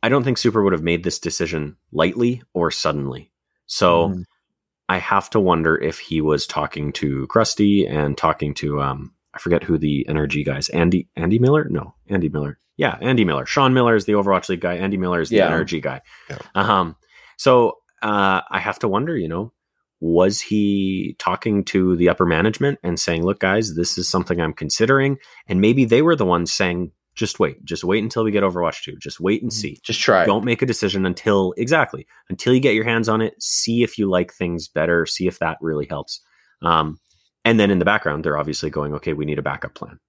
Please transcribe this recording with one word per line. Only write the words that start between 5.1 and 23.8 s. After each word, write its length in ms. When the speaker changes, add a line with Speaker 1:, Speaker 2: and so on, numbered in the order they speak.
Speaker 1:
to 100
wonder 380
if 220
he 200
was 260
talking 480
to 340
Krusty 640
and 280
talking 360
to, 280
um, 320
I 60
forget 240
who 160
the 280
N 120
R 80
G 180
guys, 260
Andy, 460
Andy 220
Miller? 320
No, 240
Andy 200
Miller. 300
Yeah, 240
Andy 240
Miller. 220
Sean 260
Miller 240
is 80
the 80
Overwatch 380
League 100
guy. 140
Andy 240
Miller 240
is 80
the 60
Speaker 2:
Yeah. 100
Speaker 1:
N 60
R 120
G 160
guy. 220
Speaker 3:
Yeah. 100
Speaker 1:
Um, 420
so, 400
uh, 480
I 80
have 220
to 80
wonder, 280
you 120
know, 240
was 420
he 760
talking 480
to 300
the 140
upper 160
management 560
and 180
saying, 240
"Look, 140
guys, 380
this 200